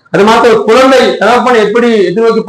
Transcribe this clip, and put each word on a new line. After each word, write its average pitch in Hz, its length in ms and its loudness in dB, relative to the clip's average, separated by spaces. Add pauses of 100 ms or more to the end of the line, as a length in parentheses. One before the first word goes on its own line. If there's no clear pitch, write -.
(100)
அது 190 140 0
மாத்திரம் 226 400 0
குழந்தை 240 520 2
தகப்பனை 233 440 0
எப்படி 220 440 0
எதிர்நோக்கி 220 440 -2